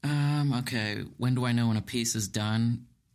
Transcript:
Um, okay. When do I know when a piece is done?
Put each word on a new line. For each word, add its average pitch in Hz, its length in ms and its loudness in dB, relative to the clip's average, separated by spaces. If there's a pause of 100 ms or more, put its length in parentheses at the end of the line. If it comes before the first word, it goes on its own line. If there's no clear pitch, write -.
Um, 147 500 2
okay. 107 500 -2 (140)
When 127 180 2
do 123 120 0
I 120 60 2
know 117 160 4
when 110 100 2
a 104 40 -2
piece 117 320 -2
is 107 140 -2
done? 110 580 0 (280)